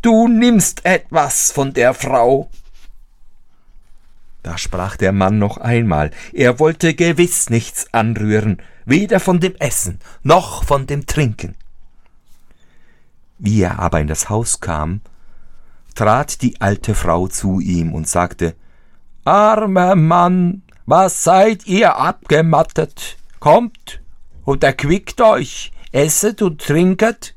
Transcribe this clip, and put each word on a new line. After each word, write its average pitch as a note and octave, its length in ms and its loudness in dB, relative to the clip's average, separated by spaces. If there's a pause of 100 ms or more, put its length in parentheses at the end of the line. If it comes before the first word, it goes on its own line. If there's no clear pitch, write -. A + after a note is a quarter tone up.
Du A#3 280 6
nimmst A#3 560 2
etwas D#3+ 640 0
von C3+ 220 -2
der B2+ 200 2
Frau." B2+ 560 0 (1900)
Da E2+ 160 -10
sprach F#2 380 -6
der F#2+ 160 0
Mann G2 260 2
noch G#2 200 -2
einmal, G#2 540 0 (200)
er B2 280 2
wollte D#3+ 340 2
gewiss E3+ 560 0
nichts - 440 -4
anrühren, G#2+ 680 0 (240)
weder F#3+ 340 2
von F3+ 220 2
dem F3+ 160 -2
Essen A#2 420 -4 (240)
noch F3 400 2
von C#3 240 0
dem C#3+ 200 -6
Trinken. A2 480 -4 (1800)
Wie G#2 240 0
er F2 180 0
aber F2 200 0
in D2+ 80 -2
das D#2 220 -6
Haus A2+ 320 -4
kam, E2 400 -6 (920)
trat A#2 480 0
die - 200 -2
alte G2+ 340 0
Frau F2 320 0
zu F#2+ 320 -4
ihm E2 340 -2
und D#2 140 -6
sagte: F2 480 -2 (720)
"Armer G3 680 2
Mann, F3 680 2 (220)
was F#3 380 2
seid F#3+ 420 4
ihr F#3+ 300 2
abgemattet? - 1200 0 (220)
Kommt - 640 0 (420)
und C#3 220 0
erquickt E3+ 560 -2
euch, - 500 2 (220)
esset D#3 480 0
und E3+ 180 -2
trinket." F#3 760 0